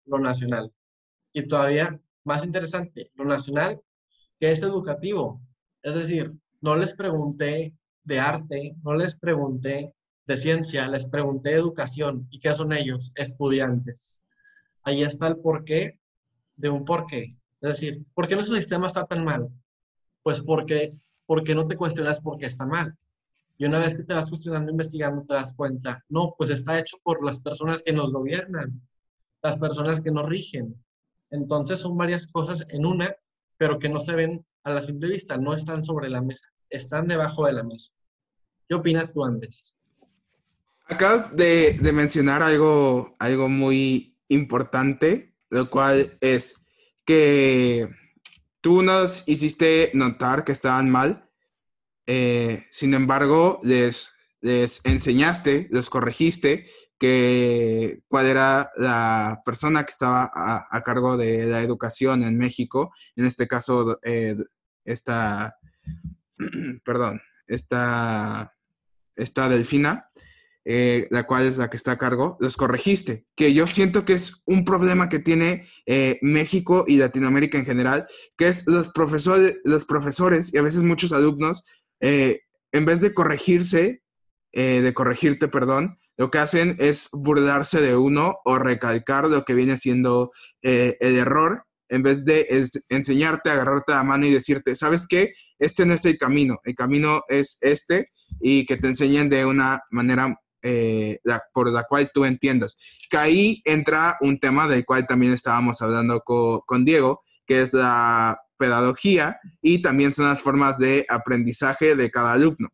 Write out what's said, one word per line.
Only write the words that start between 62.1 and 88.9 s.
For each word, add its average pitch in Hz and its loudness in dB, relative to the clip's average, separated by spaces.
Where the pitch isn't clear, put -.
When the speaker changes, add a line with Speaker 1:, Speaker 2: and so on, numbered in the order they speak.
Speaker 2:
en 113 0
México, 123 -2
en 123 0
este 120 -2
caso, 120 0
eh, 113 -2
esta, 110 -4
<clears throat> 135 -10
perdón, 120 -4
esta, 117 -4
esta 127 -2
Delfina, 143 0
eh, 120 0
la 120 -2
cual 131 2
es 131 0
la 120 -2
que - -8
está 127 -4
a 123 -4
cargo, 131 -2
los 127 -2
corregiste, 127 -2
que 147 4
yo 156 4
siento 190 2
que 196 4
es - -4
un 190 2
problema 180 2
que 170 -2
tiene, 165 0
eh, 131 2
México 175 2
y 143 6
Latinoamérica 135 2
en 131 -2
general, 131 0
que 170 4
es 175 -2
los 170 2
profesor-, 165 2
los 147 2
profesores 160 0
y 147 2
a 147 4
veces 160 2
muchos 170 2
alumnos, 151 2
eh, 135 2
en 151 2
vez 170 2
de 202 2
corregirse, 175 2
eh, 127 2
de 127 2
corregirte, 139 0
perdón, 139 -2
lo 131 0
que 160 0
hacen 170 0
es 143 0
burlarse 143 2
de 127 4
uno 147 2
o 127 2
recalcar 123 0